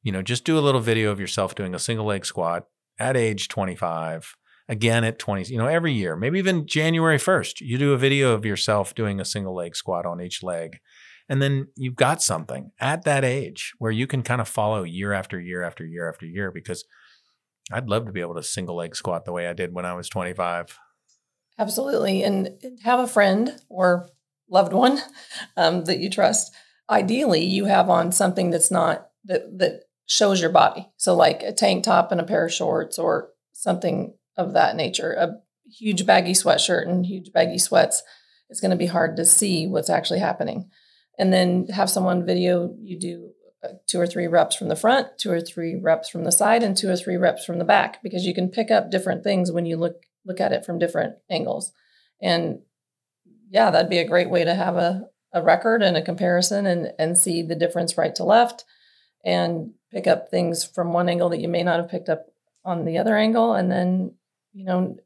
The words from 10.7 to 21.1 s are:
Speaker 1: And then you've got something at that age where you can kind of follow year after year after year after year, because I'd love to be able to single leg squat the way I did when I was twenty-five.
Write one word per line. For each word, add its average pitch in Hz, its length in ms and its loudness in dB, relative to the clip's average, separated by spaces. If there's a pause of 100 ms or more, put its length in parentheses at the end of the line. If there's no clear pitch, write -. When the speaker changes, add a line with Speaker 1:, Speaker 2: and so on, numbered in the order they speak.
Speaker 1:
And 139 120 2
then 135 320 0
you've 127 200 -6
got 143 280 0
something 73 560 -6
at 151 240 -2
that 143 200 2
age 127 540 -6
where 113 140 -2
you 117 160 -2
can 131 160 -2
kind 120 180 -2
of 113 60 -4
follow 107 340 -2
year 92 320 -4
after 95 260 -6
year 90 220 -8
after 85 240 -8
year 85 240 -8
after 80 160 -12
year, 92 260 -8
because 87 340 -10 (840)
I'd 120 160 -6
love 110 200 -2
to 95 40 -12
be 92 100 -6
able 85 120 -6
to 85 80 -8
single 87 360 -6
leg 85 180 -8
squat 85 300 -6
the 90 60 -8
way 87 160 -4
I 87 60 -6
did 87 200 -6
when 90 120 -8
I 90 80 -6
was 87 160 -10
twenty-five. 87 680 -6 (840)